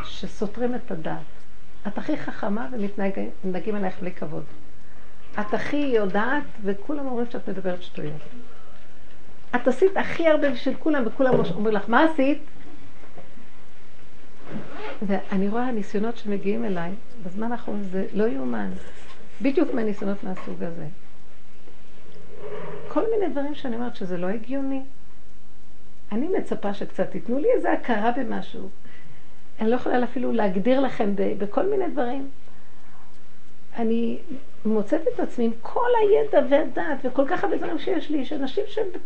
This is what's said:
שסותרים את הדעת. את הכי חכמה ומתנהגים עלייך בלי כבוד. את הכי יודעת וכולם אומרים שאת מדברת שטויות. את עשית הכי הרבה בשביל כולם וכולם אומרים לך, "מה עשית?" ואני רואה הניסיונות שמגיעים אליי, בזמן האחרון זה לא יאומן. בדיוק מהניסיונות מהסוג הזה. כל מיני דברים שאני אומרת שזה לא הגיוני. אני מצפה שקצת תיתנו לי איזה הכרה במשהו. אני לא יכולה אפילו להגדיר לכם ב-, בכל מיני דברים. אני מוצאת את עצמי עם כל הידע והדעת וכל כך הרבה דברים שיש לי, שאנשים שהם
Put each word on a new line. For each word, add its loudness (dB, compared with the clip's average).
שסותרים 0
את 0
הדעת. 0
את 0
הכי 0
חכמה 0
ומתנהגים 0
עלייך 0
בלי 0
כבוד. 0
את 0
הכי 0
יודעת 2
וכולם 0
אומרים 0
שאת 0
מדברת 0
שטויות. 0
את 2
עשית 4
הכי 0
הרבה 4
בשביל 0
כולם 2
וכולם 2
אומרים 2
לך, 0
"מה 4
עשית?" 2
ואני 0
רואה 0
הניסיונות 0
שמגיעים 0
אליי, 0
בזמן 0
האחרון 0
זה 0
לא 2
יאומן. 0
בדיוק 2
מהניסיונות 0
מהסוג -2
הזה. 0
כל 0
מיני 0
דברים 0
שאני 0
אומרת 0
שזה 0
לא 0
הגיוני. 0
אני 0
מצפה 0
שקצת 0
תיתנו 0
לי 2
איזה 0
הכרה 0
במשהו. 0
אני 2
לא 2
יכולה 0
אפילו 0
להגדיר 2
לכם 0
ב-, 0
בכל 0
מיני 0
דברים. -2
אני 0
מוצאת 2
את 0
עצמי 0
עם 2
כל 0
הידע 4
והדעת 0
וכל 2
כך -2
הרבה 0
דברים -2
שיש 0
לי, 0
שאנשים 0
שהם 0